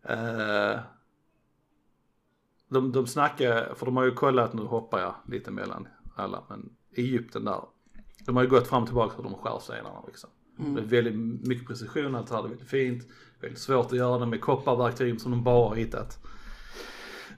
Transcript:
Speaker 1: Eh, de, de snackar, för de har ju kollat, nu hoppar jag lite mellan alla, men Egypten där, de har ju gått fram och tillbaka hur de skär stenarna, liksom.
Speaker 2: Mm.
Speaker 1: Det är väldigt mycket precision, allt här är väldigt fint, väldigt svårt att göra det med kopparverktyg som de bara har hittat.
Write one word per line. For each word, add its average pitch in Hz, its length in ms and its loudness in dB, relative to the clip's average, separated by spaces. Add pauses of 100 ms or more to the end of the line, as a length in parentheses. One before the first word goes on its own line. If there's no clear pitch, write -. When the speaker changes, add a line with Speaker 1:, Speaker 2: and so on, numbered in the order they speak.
Speaker 1:
Eh, 107 760 0 (1900)
de, 131 220 2
de 123 160 2
snackar, 127 680 2
för - 100 -6
de 127 120 0
har 127 80 4
ju 127 60 4
kollat, 123 420 2
nu 113 80 -4
hoppar 113 380 -2
jag 92 160 -4 (120)
lite 101 240 -8
mellan 98 360 -8 (280)
alla, 95 340 -6
men 104 200 -14 (260)
Egypten 120 500 -2
där, 101 160 -2 (640)
de 123 100 2
har 127 80 6
ju 127 60 4
gått 123 180 8
fram 127 140 4
och 113 80 -2
tillbaka 120 280 2
hur - 60 -10
de 101 120 -8
skär 110 260 -6
stenarna, 52 460 -12
liksom. - 220 -20 (300)
Speaker 2:
Mm. 143 160 -2
Speaker 1:
Det 117 60 -2
är 107 40 -4
väldigt 117 640 2
mycket 123 200 -2
precision, 123 480 -4
allt 113 140 -6
här 110 140 -2
är - 40 -6
väldigt - 220 -12
fint, 127 380 0 (340)
väldigt - 180 -10
svårt 127 260 4
att 123 120 -2
göra 123 220 4
det 120 60 0
med 113 160 -2
kopparverktyg 120 800 2
som 127 100 -4
de 120 120 0
bara 120 260 6
har 107 60 -2
hittat. - 440 -4 (1200)